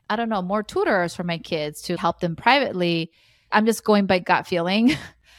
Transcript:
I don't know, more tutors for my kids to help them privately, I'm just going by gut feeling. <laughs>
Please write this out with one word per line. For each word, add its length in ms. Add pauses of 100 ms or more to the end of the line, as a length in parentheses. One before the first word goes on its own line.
I 80
don't 120
know, 120
more 200
tutors 540
for 80
my 140
kids 460
to 140
help 220
them 160
privately, 760 (400)
I'm 140
just 200
going 220
by 120
gut 260
feeling. 500
<laughs> 40 (400)